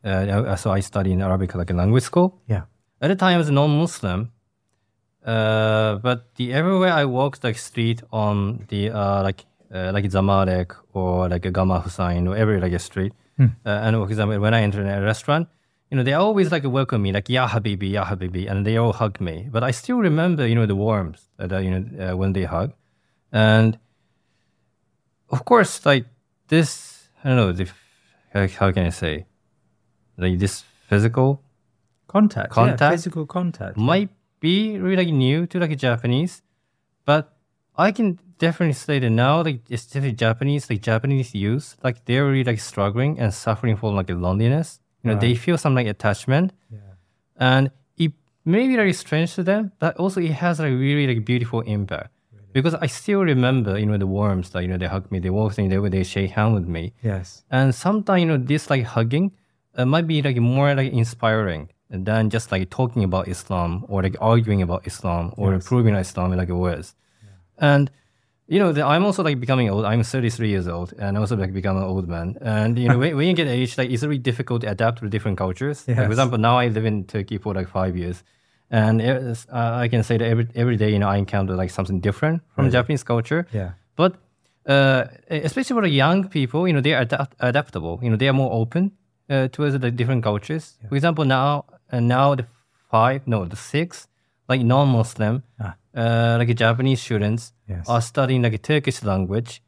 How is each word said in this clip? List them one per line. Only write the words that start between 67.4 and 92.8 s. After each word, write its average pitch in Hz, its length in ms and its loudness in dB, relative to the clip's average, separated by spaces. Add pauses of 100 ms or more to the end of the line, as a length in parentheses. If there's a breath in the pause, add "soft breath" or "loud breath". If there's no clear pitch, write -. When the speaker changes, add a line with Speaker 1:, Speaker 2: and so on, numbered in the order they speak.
Speaker 1:
And, 143 160 2 (580)
you 170 100 0
know, 190 140 2
the, 147 120 0
I'm 156 200 2
also, 196 180 0
like, 151 180 0
becoming 127 300 0
old. 104 140 0
I'm 110 180 2
thirty-three 117 460 -2
years 95 200 0
old 87 300 -6
and 98 200 -4
also, 107 180 -2
like, 95 160 -2
become 95 240 -2
an 95 80 -2
old 92 240 -4
man. 85 320 -6
And, 110 380 0
you 123 100 0
know, 123 100 4
Speaker 2:
<laughs> 120 40 0
Speaker 1:
when, 160 140 0
when 147 120 0
you 185 60 2
get 165 120 0
age, 123 320 -2
like, 127 120 -2
it's 117 120 -2
really 147 160 -2
difficult 120 440 -4
to 127 80 -4
adapt 117 300 0
to 110 80 -8
different 104 300 -4
cultures. 113 480 -6
Like, 120 100 0
for 120 60 2
Speaker 2:
Yes. 104 100 2
Speaker 1:
example, 120 260 2
now 120 200 4
I 123 100 2
live 110 180 -2
in 107 180 -2
Turkey 104 340 -6
for, 101 160 -6
like, 92 140 -4
five 95 280 -2
years. 90 260 -6 (480)
And 113 320 2
it 127 200 0
is, 117 300 -8
uh, 117 200 -2 (120)
I 117 40 0
can 120 140 0
say 117 140 0
that 113 80 0
every, 117 300 0
every 120 240 0
day, 107 140 2
you 104 60 2
know, 101 100 2
I 98 100 2
encounter, 95 360 -2
like, 92 160 -2
something 95 300 -4
different 151 400 -2 (140)
from 139 100 0
Speaker 2:
Really? 127 80 2
Speaker 1:
Japanese 127 300 0
culture. 123 500 -2
Speaker 2:
Yeah. 92 200 -6 (240)
Speaker 1:
But, 180 200 2 (500)
uh, 135 380 4 (260)
e-, 151 140 -4
especially 254 320 -4
for 226 60 2
the 185 80 2
young 160 380 2
people, 147 380 -2
you 180 60 2
know, 143 80 2
they 143 140 2
are 131 80 2
adapt-, 120 380 -4
adaptable. 107 600 -2
You 123 80 -4
know, 110 60 2
they 131 120 2
are 135 40 2
more 131 200 0
open, 117 400 0 (360)
uh, 131 200 0
towards 139 300 -2
the 123 120 -2
different 120 340 0
cultures. 113 580 -4
Speaker 2:
Yeah. 110 60 -18
Speaker 1:
For - 80 -6
example, 156 300 0
now, 139 380 2 (260)
uh, 123 100 -2
now 139 340 4
the 127 120 -6 (440)